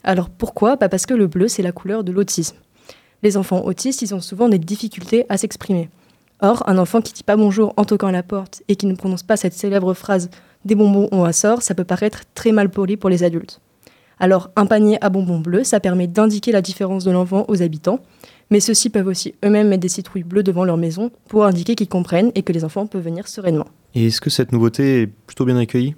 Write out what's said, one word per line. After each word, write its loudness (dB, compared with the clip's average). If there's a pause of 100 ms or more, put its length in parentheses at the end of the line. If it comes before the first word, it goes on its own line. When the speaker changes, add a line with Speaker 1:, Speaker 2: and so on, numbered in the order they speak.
Speaker 1:
Alors 0
pourquoi ? 0
Bah 0
parce -4
que -2
le 4
bleu, 0
c'est -4
la -2
couleur -6
de -6
l'autisme. -2 (680)
Les 2
enfants -2
autistes, -4
ils -6
ont -6
souvent 0
des 4
difficultés -4
à -2
s'exprimer. -4 (540)
Or, 2
un 4
enfant 2
qui -12
dit -18
pas 2
bonjour 2
en 2
toquant 0
à 0
la -2
porte -10
et 2
qui -6
ne 0
prononce -4
pas 0
cette -2
célèbre 0
phrase « -2 (380)
Des 2
bonbons 4
ont 2
un 2
sort », 0
ça -4
peut -2
paraître -4 (100)
très 0
mal 4
poli -2
pour -2
les 2
adultes. -4 (580)
Alors, 2
un 4
panier 4
à 0
bonbons 0
bleus, 0
ça 0
permet 0
d'indiquer 0
la 4
différence -6
de 2
l'enfant 0
aux 0
habitants, -2 (500)
mais 6
ceux-ci 0
peuvent -2
aussi -6 (100)
eux-mêmes 4
mettre 2
des -2
citrouilles -8
bleues 0
devant 0
leur 2
maison -2 (180)
pour 2
indiquer 2
qu'ils -2
comprennent 0
et 0
que -2
les -2
enfants -4
peuvent -8
venir -8
sereinement. -2 (280)
Speaker 2:
Et 2
est-ce -2
que -2
cette 0
nouveauté 2
est 0
plutôt -10
bien 2
accueillie ? -2